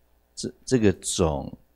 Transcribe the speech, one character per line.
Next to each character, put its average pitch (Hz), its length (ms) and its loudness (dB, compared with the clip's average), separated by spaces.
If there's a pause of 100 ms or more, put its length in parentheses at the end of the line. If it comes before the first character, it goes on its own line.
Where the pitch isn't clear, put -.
(340)
这， - 180 -10 (140)
这 131 120 2
个 107 140 4
种 78 580 -2 (260)